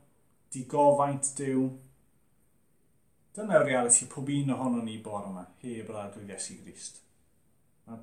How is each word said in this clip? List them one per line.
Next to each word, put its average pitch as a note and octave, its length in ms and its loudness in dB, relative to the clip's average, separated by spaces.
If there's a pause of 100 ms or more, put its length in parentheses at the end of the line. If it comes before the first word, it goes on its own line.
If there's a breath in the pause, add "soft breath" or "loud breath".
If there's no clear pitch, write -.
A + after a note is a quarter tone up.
(520)
digofaint C#3+ 880 4
Duw. C3 300 2 (1700)
Dyna G3 240 4
yw'r C3+ 80 4
reality B2 400 4
pob C#3 240 -6
un C#3 240 2
ohono B2 260 0
ni A2 160 -6
bore G#2 300 -8
yma, F#2 160 -10 (160)
heb A2+ 320 -10
yr G#2 80 -8
arglwydd G2+ 320 -12
Iesu F#2+ 300 -10
Grist. - 400 -16 (880)
Mae'n A2+ 160 -16